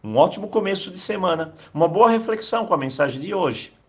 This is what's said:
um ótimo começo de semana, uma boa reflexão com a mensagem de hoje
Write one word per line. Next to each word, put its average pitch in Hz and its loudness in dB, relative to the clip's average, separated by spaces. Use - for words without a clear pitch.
um 107 -2
ótimo 185 2
começo 196 -2
de 180 -10
semana, 170 -2
uma 160 2
boa 208 6
reflexão 226 -2
com - 2
a 160 2
mensagem 131 -2
de 180 -8
hoje 151 -4